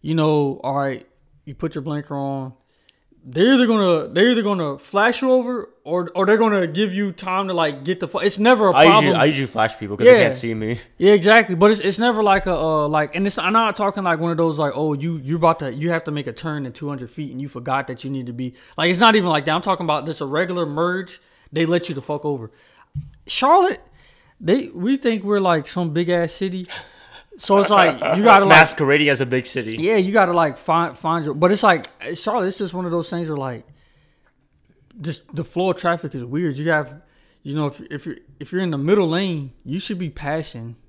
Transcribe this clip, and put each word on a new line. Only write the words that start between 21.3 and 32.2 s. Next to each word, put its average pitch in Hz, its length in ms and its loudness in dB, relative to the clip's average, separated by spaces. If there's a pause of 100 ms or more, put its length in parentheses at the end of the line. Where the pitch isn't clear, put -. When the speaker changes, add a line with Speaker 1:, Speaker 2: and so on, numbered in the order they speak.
Speaker 1:
They 156 140 0
let 175 240 -2
you 151 40 -6
the 135 80 -8
fuck 147 220 -8
over. 131 260 -6 (760)
Charlotte, 359 560 2 (580)
they, 208 280 2
we 226 280 -2
think 220 280 -2
we're, 202 160 0
like, 170 280 0
some 175 220 -4
big 170 180 -2
ass 170 240 -2
city. 185 340 -8 (680)
So 196 220 0
it's 202 120 2
like, 180 240 6 (220)
you 202 60 0
gotta, 202 220 8
like, 165 40 4 (100)
Speaker 2:
Masquerading 147 500 4
as 135 140 2
a 131 40 0
big 127 200 -2
city. 113 320 -6
Speaker 1:
Yeah, 202 180 0
you 190 160 0
gotta, 190 200 4
like, 165 260 0
find, 165 400 -2
find 165 260 -2
your, 147 80 -4
but 170 180 2
it's 202 120 0
like, 180 260 4 (260)
Charlotte, 208 340 -2